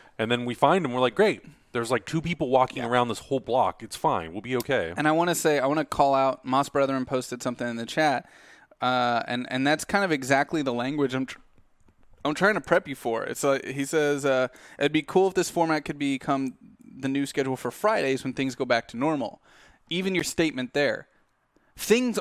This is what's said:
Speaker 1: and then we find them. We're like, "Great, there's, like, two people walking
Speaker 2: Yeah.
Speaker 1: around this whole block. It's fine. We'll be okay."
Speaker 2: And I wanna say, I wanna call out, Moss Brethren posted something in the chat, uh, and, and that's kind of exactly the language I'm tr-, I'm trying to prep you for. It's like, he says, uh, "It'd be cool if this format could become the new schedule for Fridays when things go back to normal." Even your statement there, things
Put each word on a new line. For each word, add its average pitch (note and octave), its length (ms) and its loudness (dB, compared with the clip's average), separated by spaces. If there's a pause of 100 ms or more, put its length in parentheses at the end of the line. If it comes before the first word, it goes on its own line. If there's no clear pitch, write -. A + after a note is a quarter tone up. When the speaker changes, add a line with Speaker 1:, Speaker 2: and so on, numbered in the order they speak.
(180)
Speaker 1:
and A2+ 120 0
then B2 140 0
we A#2+ 100 -4
find E3 300 4
them. B2 80 -2
We're B2 80 0
like, B2 140 2
"Great, F#3+ 280 2 (300)
there's, A#2 200 -2
like, A#2 140 0
two D#3+ 140 -2
people D#3+ 280 -4
walking B2+ 340 2
Speaker 2:
Yeah. A#2 60 -4
Speaker 1:
around B2 200 4
this G#2+ 120 -4
whole C3+ 200 -2
block. A2+ 420 0
It's A2 140 -14
fine. F#2 360 -2
We'll G2+ 100 -10
be B2+ 140 -4
okay." A2+ 400 -2
Speaker 2:
And D3 100 0
I D3+ 60 2
wanna E3 240 2
say, D3+ 240 2
I B2+ 60 2
wanna D3+ 180 0
call C#3 300 2
out, C3+ 300 2
Moss C3+ 240 2
Brethren C3+ 360 0
posted B2+ 380 -4
something B2 260 -4
in A#2 80 -6
the A#2 100 -8
chat, C#3+ 420 0 (520)
uh, A#2+ 480 2
and, B2 220 -4
and C3 160 0
that's D#3 180 2
kind G3+ 200 0
of F#3 60 2
exactly C#3 520 2
the C3 100 -2
language C3 420 -2
I'm C3 120 -2
tr-, - 120 -12 (840)
I'm D3+ 100 -2
trying G3+ 200 2
to E3+ 60 -2
prep - 280 2
you C#3 80 -8
for. A2+ 280 -4
It's - 200 -6
like, C#3 200 2
he C#3 200 -6
says, D3 400 0
uh, C3 240 2 (300)
"It'd D3 140 0
be D#3 100 0
cool F#3+ 260 2
if F#3 60 -8
this F3+ 160 0
format D#3+ 340 0
could D3 140 -8
become C3+ 560 -2 (300)
the C3 240 -10
new C#3 180 -2
schedule C3+ 300 -2
for B2 140 -6
Fridays D3 540 0
when C3 100 -6
things C3+ 220 -4
go C#3 80 -4
back A#2+ 240 0
to - 80 -14
normal." C#3 440 -2 (480)
Even F#3 260 -2
your E3 100 0
statement C#3 500 -2
there, C#3 320 0 (720)
things A#3+ 440 2